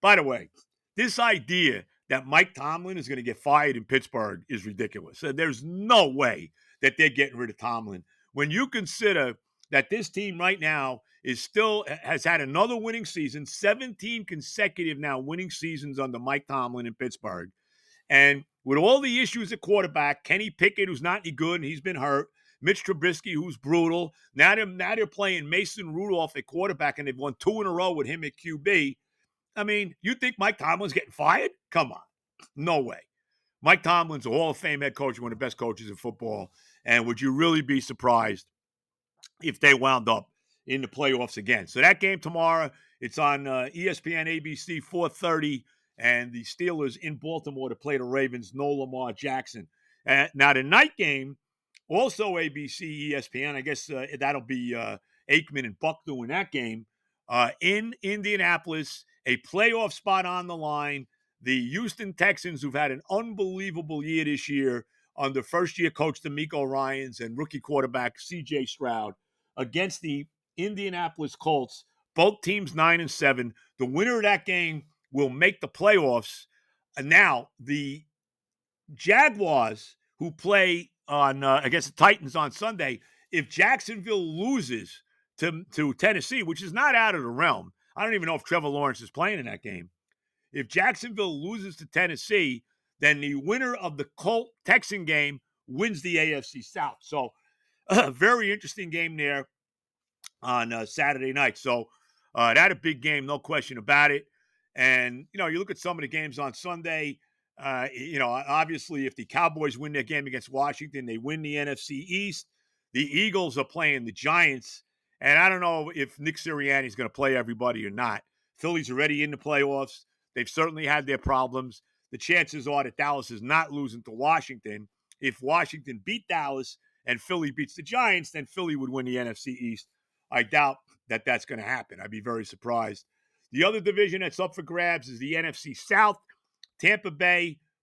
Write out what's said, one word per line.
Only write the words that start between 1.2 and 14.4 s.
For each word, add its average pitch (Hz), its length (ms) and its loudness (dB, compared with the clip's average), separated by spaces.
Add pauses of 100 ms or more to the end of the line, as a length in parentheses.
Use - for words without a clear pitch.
that 131 180 -2
Mike 170 280 4
Tomlin 170 440 -6
is 123 100 -8
gonna 131 140 -6
get 117 140 -6
fired 147 400 4
in 110 80 -8
Pittsburgh 110 640 -2
is 104 160 -8
ridiculous. 101 580 -8
Uh, 139 100 -4
there's 139 300 -2
no 190 460 6
way 120 440 0 (280)
that 135 160 4
they're 156 120 6
getting 135 280 0
rid 120 140 -6
of - 80 -18
Tomlin. 110 460 -6 (280)
When 143 180 0
you 247 180 0
consider 180 640 0 (360)
that 139 200 2
this 196 180 -2
team 190 300 -6
right 180 220 0
now 143 420 -2 (220)
is 123 180 -4
still, 214 460 2
ha-, 147 140 -6
has 160 220 -2
had 165 160 4
another 180 360 2
winning 226 280 -6
season, 147 400 -6
seventeen 220 800 -2
consecutive 165 760 -4